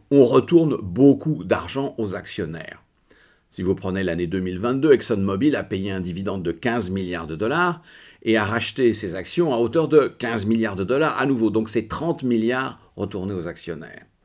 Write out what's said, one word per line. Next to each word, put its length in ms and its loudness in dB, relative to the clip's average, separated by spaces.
on 140 10
retourne 520 4
beaucoup 680 4
d'argent 540 -2
aux 160 -4
actionnaires. 680 -10
Si 120 -10
vous 120 2
prenez 280 -4
l'année 240 -2
deux 140 -4
mille 180 -4
vingt-deux, 340 2
ExxonMobil 640 2
a 60 -4
payé 280 -4
un 100 -4
dividende 420 -6
de 100 -4
quinze 380 -4
milliards 360 -6
de 100 -10
dollars 460 -2
et 160 2
a 80 0
racheté 480 0
ses 200 -8
actions 380 -2
à 60 0
hauteur 300 0
de 180 6
quinze 400 -4
milliards 300 0
de 80 -2
dollars 360 0
à 60 0
nouveau, 240 2
donc 180 -2
c'est 180 -2
trente 360 -4
milliards 580 -2
retournés 380 -4
aux 140 -6
actionnaires. 580 -12